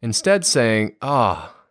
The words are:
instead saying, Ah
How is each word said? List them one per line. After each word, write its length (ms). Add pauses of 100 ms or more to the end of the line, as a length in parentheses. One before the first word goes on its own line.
instead 440
saying, 560
Ah 540 (160)